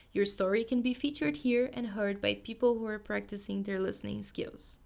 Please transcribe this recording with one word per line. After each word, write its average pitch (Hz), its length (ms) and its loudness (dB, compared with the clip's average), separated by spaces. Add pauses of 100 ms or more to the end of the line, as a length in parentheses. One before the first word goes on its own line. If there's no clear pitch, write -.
(120)
Your 202 140 4
story 196 360 4
can 240 200 0
be 247 100 4
featured 294 460 -2
here 247 340 2
and 240 160 -4
heard 202 320 -2
by 208 140 2
people 226 440 0
who 226 60 -6
are 214 140 -4
practicing 202 640 -4
their 196 180 -2
listening 202 420 -4
skills. - 640 -4